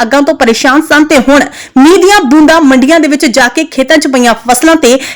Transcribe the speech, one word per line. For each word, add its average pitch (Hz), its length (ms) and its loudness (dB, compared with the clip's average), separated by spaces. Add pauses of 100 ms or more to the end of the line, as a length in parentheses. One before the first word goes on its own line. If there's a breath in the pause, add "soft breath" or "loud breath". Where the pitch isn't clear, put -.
ਅੱਗਾਂ 277 200 -2
ਤੋਂ 302 120 -2
ਪਰੇਸ਼ਾਨ 262 480 -2
ਸਨ 302 220 0
ਤੇ 302 140 0
ਹੁਣ 269 260 2 (340 loud breath)
ਮੀਂਹ 320 200 4
ਦੀਆਂ 403 220 2
ਬੂੰਦਾਂ 311 400 2
ਮੰਡੀਆਂ 269 400 2
ਦੇ 302 80 0
ਵਿੱਚ 294 180 -2
ਜਾ 247 220 0
ਕੇ 320 160 -6
ਖੇਤਾਂ 320 340 -2
'ਚ 302 80 -2
ਪਈਆਂ 247 280 0
ਫਸਲਾਂ 277 420 0
ਤੇ 262 200 2 (200 loud breath)